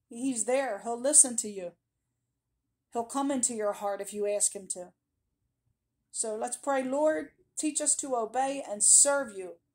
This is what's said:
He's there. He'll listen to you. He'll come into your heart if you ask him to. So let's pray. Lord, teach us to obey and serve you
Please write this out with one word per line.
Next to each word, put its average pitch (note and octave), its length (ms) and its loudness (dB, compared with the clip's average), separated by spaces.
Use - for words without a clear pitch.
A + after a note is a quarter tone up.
He's A#3 360 -4
there. B3 340 0
He'll A#3 200 -6
listen C4 380 6
to G#3+ 120 -6
you. F#3 240 -10
He'll A#3 100 -2
come C#4 260 -2
into B3+ 240 0
your G#3 200 -2
heart G3+ 280 -4
if G3+ 100 -10
you G#3 140 -4
ask G#3 300 0
him F#3+ 140 -12
to. F3+ 240 -12
So A3 240 -6
let's A#3+ 220 -6
pray. C4+ 260 -2
Lord, D4+ 480 0
teach D4+ 240 -4
us D4 140 0
to C4 200 -4
obey C4 520 -2
and G#3 160 -4
serve C#4 520 6
you F3+ 180 -10